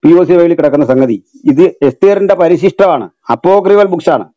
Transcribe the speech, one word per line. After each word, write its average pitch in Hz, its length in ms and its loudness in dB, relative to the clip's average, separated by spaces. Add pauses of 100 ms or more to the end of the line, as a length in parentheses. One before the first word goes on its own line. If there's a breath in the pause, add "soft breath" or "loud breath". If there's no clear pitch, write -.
പി 151 160 2
ഒ 180 80 2
സി 180 100 0
ബൈബിളിൽ 170 220 0
കിടക്കുന്ന 147 320 0
സംഗതി. 127 260 0 (340)
ഇത് 151 140 2 (240)
എസ്തേറിന്റെ 196 520 0
പരിശിഷ്ടമാണ്, 170 640 0 (300)
അപ്പോക്രിഫൽ 196 580 0
books 170 220 -4
ആണ് 107 100 -6 (120)